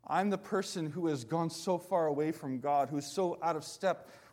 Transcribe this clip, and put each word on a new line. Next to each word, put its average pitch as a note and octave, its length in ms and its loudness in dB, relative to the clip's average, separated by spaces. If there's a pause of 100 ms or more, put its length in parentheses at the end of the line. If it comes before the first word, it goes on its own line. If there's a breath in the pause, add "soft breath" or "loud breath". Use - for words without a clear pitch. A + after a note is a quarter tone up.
I'm F#3+ 220 2
the F#3+ 80 2
person F#3+ 540 -2
who E3+ 160 -2
has C#3 160 0
gone E3 260 0
so F3+ 280 0
far E3 300 2
away D3+ 240 2
from C3+ 280 -4
God, C#3+ 300 4
who's C#3+ 160 -2
so F3+ 360 0
out E3 140 2
of D3+ 80 -4
step - 460 -2 (240 loud breath)